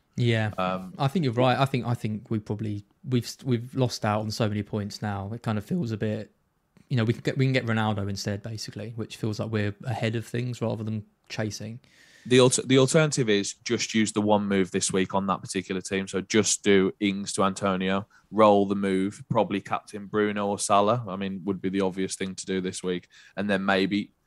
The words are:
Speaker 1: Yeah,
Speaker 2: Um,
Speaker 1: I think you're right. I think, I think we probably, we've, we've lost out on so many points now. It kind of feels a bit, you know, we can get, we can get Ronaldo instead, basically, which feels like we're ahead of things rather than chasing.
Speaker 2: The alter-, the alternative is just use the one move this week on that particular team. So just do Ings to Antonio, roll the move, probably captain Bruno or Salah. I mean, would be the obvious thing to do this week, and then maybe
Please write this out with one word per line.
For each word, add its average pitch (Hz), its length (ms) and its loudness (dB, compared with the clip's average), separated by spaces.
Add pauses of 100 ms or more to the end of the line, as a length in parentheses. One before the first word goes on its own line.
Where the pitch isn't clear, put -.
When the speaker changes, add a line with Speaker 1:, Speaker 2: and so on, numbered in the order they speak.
(160)
Speaker 1:
Yeah, 113 420 0
Speaker 2:
Um, 92 400 -4
Speaker 1:
I 139 100 0
think 170 160 0
you're 127 100 0
right. 123 240 4
I 135 80 2
think, 127 200 -2
I 120 80 0
think 107 360 -6
we 113 80 0
probably, 104 460 -6 (240)
we've, 123 220 0 (140)
we've 123 300 -2
lost 131 300 -2
out 107 160 2
on 107 100 -4
so 107 180 0
many 104 140 -2
points 104 400 -6
now. 101 320 -4
It 120 80 -12
kind 110 160 -2
of 104 60 -6
feels 170 280 -4
a 110 40 -2
bit, 107 340 -4 (580)
you 135 80 0
know, 117 80 4
we 117 80 4
can - 100 -10
get, - 140 -2
we 135 100 4
can 135 60 2
get 123 140 2
Ronaldo 110 420 0
instead, 101 340 -4
basically, 110 540 -10
which 110 200 -8
feels 107 240 -4
like 110 100 -6
we're 104 240 0 (120)
ahead 113 300 -2
of 110 100 -6
things 123 360 -6
rather 113 220 -2
than 110 200 -4 (240)
chasing. 110 520 -6 (440)
Speaker 2:
The 127 160 6
alter-, 127 220 6
the 127 160 4
alternative 139 500 4
is 101 340 2
just - 320 -2
use 107 180 2
the 107 100 0
one 104 240 4
move 95 240 2
this - 220 0
week 95 220 0
on 98 120 0
that 92 160 -2
particular 95 380 -6
team. 95 280 -4
So 95 140 -4
just - 420 2
do 98 340 6
Ings 101 360 -2
to 104 100 0
Antonio, 95 640 -2 (260)
roll 101 340 6
the 98 80 0
move, 98 560 0
probably 101 300 0
captain - 460 -8
Bruno 104 420 0
or 101 100 -2
Salah. 104 500 2
I 92 80 -6
mean, 95 280 -6
would 95 160 -2
be 95 80 -4
the 95 140 0
obvious 95 340 -2
thing 95 200 -6
to - 100 -12
do 95 160 0
this 90 200 -6
week, 90 240 -4 (300)
and 101 140 -2
then 98 160 0
maybe 98 440 2 (160)